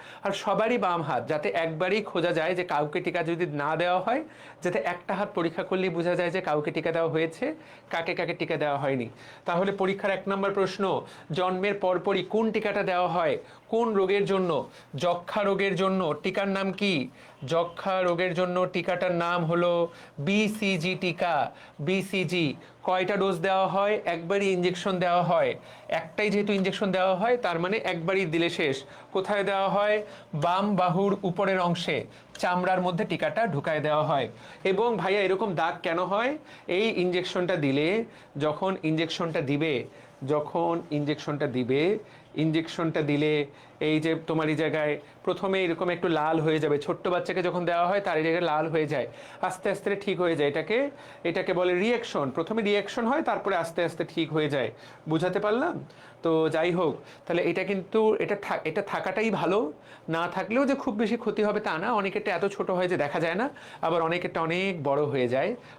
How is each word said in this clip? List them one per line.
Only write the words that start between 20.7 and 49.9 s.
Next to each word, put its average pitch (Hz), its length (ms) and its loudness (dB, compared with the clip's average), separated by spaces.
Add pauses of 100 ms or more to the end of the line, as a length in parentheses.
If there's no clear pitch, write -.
টিকা। 170 580 0 (280)
বিসিজি। 180 760 0 (300)
কয়টা 185 320 0
ডোজ 190 240 2
দেওয়া 190 260 4
হয়? 202 380 2
একবারই 185 480 0
ইনজেকশন 180 460 0
দেওয়া 175 240 4
হয়। 151 320 2 (340)
একটাই 165 420 -2
যেহেতু 208 220 2
ইনজেকশন 190 400 0
দেওয়া 185 240 4
হয়, 233 200 2
তার 175 240 0
মানে 185 160 0
একবারই 185 480 0
দিলে 170 260 2
শেষ। 151 340 0 (280)
কোথায় 196 320 0
দেওয়া 196 240 0
হয়? 208 340 2 (320)
বাম 180 420 2
বাহুর 185 460 4
উপরের 190 380 0
অংশে, 170 440 0 (340)
চামড়ার 180 420 2
মধ্যে 180 240 0
টিকাটা 165 420 0
ঢুকায় 151 340 0
দেওয়া 151 240 2
হয়। 139 240 2 (360)
এবং 208 320 2
ভাইয়া, 190 240 2
এরকম 190 340 0
দাগ 170 280 0
কেন 170 160 0
হয়? 214 400 0 (300)
এই 202 320 0
ইনজেকশনটা 180 560 0
দিলে, 156 480 2 (340)
যখন 151 440 0
ইনজেকশনটা 160 580 -2
দিবে, 143 440 0 (420)
যখন 170 640 0
ইনজেকশনটা 147 560 -2
দিবে, 135 520 2 (360)
ইনজেকশনটা 160 680 0
দিলে 147 440 2 (340)
এই 156 200 2
যে 160 140 0 (120)
তোমার 160 220 0
এই 156 60 2
জায়গায় 151 440 0 (260)
প্রথমে 190 400 0
এরকম 175 260 0
একটু 175 180 0
লাল 160 320 2
হয়ে 156 180 2
যাবে। 147 200 2
ছোট্ট 170 300 -4
বাচ্চাকে 175 340 0
যখন 175 220 0
দেওয়া 170 220 2
হয়, 196 140 2
তার 180 180 0
এই 156 40 2
জায়গায় 165 220 2
লাল 156 240 2
হয়ে 156 180 0
যায়, 135 200 -2 (340)
আস্তে 180 300 -2
আস্তে 196 260 -2